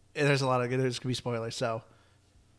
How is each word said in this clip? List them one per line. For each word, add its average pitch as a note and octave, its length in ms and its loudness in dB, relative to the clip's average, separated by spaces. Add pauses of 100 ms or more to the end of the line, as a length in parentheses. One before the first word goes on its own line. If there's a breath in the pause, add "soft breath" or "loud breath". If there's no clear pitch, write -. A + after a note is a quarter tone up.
(140)
there's C#3+ 280 4
a C3+ 40 0
lot B2+ 160 4
of, B2 80 -2
there's C3 280 0
gonna B2+ 120 -4
be B2 40 0
spoilers. A#2 420 -4
So, A2+ 260 -2 (760 soft breath)